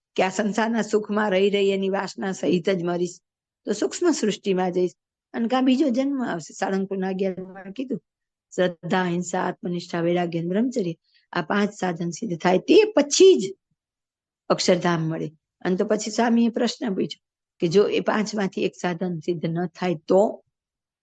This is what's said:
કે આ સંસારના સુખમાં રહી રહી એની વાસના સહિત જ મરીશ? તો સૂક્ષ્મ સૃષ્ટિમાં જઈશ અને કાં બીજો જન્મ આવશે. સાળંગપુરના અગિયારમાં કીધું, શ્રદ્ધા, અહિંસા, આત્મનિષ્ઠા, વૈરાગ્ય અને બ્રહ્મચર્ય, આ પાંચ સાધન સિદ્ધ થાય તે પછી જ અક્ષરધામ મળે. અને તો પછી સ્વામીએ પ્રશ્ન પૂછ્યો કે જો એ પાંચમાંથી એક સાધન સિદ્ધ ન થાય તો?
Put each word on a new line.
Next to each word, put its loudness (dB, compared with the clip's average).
કે 0
આ 0
સંસારના -2
સુખમાં -2
રહી 4
રહી 2
એની 0
વાસના -4
સહિત 0
જ 0
મરીશ? -4
તો -2
સૂક્ષ્મ 0
સૃષ્ટિમાં 0
જઈશ 0
અને -2
કાં 0
બીજો 4
જન્મ -2
આવશે. -8
સાળંગપુરના -4
અગિયારમાં -6
કીધું, -8
શ્રદ્ધા, 0
અહિંસા, -2
આત્મનિષ્ઠા, -4
વૈરાગ્ય 0
અને -4
બ્રહ્મચર્ય, -2
આ -4
પાંચ 0
સાધન -4
સિદ્ધ -6
થાય 4
તે 6
પછી 8
જ -2
અક્ષરધામ 2
મળે. -6
અને 0
તો 0
પછી -2
સ્વામીએ 2
પ્રશ્ન -4
પૂછ્યો -6
કે 0
જો 4
એ 0
પાંચમાંથી -2
એક -2
સાધન -4
સિદ્ધ -6
ન -2
થાય -4
તો? 2